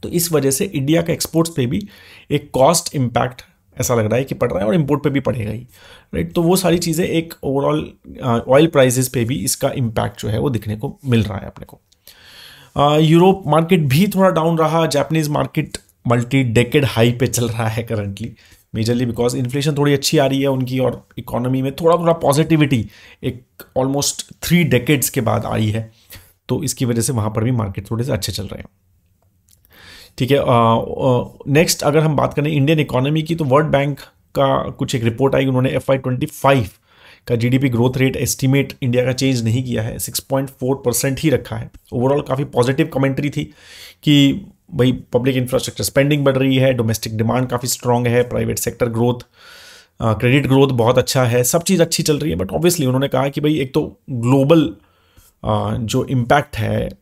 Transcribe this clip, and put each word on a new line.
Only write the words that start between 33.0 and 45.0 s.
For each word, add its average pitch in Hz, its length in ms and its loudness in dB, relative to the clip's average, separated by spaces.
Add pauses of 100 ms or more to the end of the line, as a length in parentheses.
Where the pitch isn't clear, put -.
की, 160 120 -4
तो 165 100 -4
वर्ल्ड 147 240 2
बैंक 139 320 0 (340)
का 139 360 0
कुछ - 240 -6
एक 117 100 -2
रिपोर्ट 135 300 2
आई, 135 120 2
उन्होंने 131 240 2
एफ़आई 139 280 0
ट्वेंटी 131 280 -4
फ़ाइव 135 420 2 (580)
का 123 80 0
जीडीपी 123 340 2
ग्रोथ 123 280 0
रेट 131 200 0
एस्टिमेट 135 560 0 (100)
इंडिया 123 220 0
का 127 80 0
चेंज 127 320 0
नहीं 113 180 0
किया 117 200 -4
है, - 160 -8
सिक्स - 200 -8
पॉइंट 135 300 -4
फ़ोर 131 280 -4
परसेंट 131 440 -2
ही 156 100 2
रखा 117 260 -2
है। 117 140 -10 (240)
Overall 139 340 0
काफ़ी 131 160 -2
पॉजिटिव 156 420 0
कमेंट्री 143 440 -2
थी 147 140 -6 (580)
कि 143 440 4 (280)
भाई 127 180 2
पब्लिक 127 440 -2